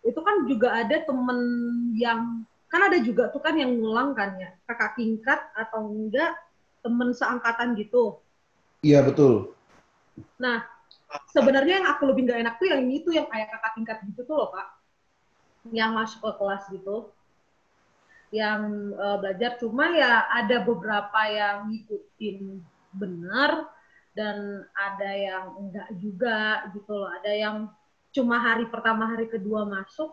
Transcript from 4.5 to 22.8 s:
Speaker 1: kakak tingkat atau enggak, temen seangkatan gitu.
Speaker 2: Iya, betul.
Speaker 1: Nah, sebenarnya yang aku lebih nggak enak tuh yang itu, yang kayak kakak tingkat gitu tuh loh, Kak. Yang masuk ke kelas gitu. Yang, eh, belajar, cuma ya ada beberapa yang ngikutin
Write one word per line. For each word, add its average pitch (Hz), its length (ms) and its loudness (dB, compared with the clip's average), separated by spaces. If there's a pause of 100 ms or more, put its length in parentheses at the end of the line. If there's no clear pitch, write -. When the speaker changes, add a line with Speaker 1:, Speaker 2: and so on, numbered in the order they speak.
Speaker 1:
kakak 226 320 -4
tingkat 226 400 0 (160)
atau 220 320 -6
enggak, 220 480 -2 (460)
temen 240 300 2
seangkatan 233 640 0
gitu. 214 440 0 (600)
Speaker 2:
Iya, 143 220 8
betul. 123 520 6 (840)
Speaker 1:
Nah, 240 280 -2 (640)
sebenarnya 277 520 4
yang 359 80 2
aku - 180 2
lebih 254 200 4
nggak 233 160 0
enak 233 140 -2
tuh 370 120 0
yang 277 160 2
itu, 285 260 -2
yang 302 160 2
kayak 220 220 -6
kakak 220 260 -6
tingkat 220 300 -6
gitu 208 200 -12
tuh 302 120 -4
loh, 233 140 0
Kak. 185 180 -12 (960)
Yang 226 280 0
masuk 220 280 -4
ke 220 140 -4
kelas 196 340 -4
gitu. 190 260 -8 (1300)
Yang, 214 340 0 (300)
eh, 202 260 -2
belajar, 196 380 -2
cuma 233 340 0
ya 277 220 4 (140)
ada 233 340 2
beberapa 214 680 0
yang 208 420 -2
ngikutin 196 920 -8 (320)